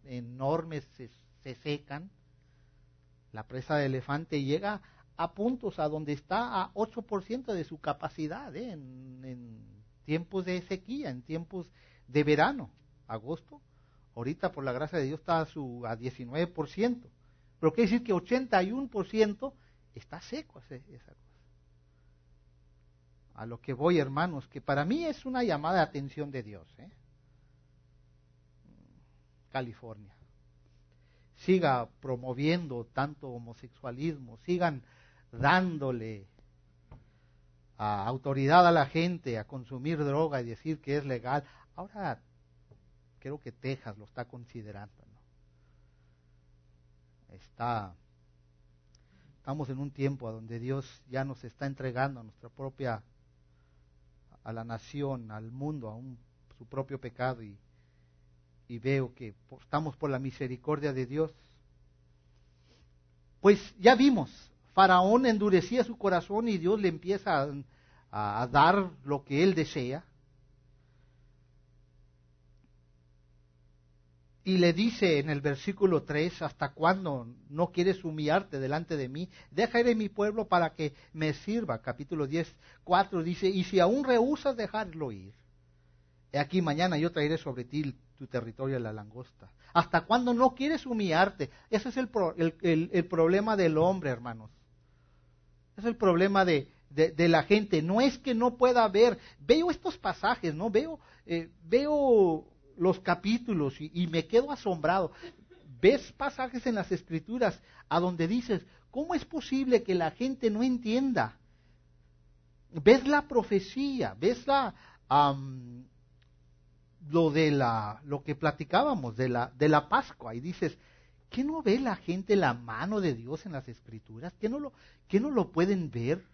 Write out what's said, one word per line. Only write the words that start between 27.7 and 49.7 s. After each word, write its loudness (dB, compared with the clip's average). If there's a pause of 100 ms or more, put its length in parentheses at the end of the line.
California. -12 (1200)
Siga 2 (120)
promoviendo -4
tanto -6
homosexualismo, -10
sigan 0 (480)
dándole 0 (1500)
a -4
autoridad 4
a 8
la 4
gente -4
a -10
consumir -8
droga -2
y -6
decir -8
que -4
es -6
legal. -4 (320)
Ahora -10 (960)
creo -12
que -16
Texas -10
lo -20
está -12
considerando, -16 (180)
¿no? -20 (2250)
Está, -8 (1400)
estamos -8
en -6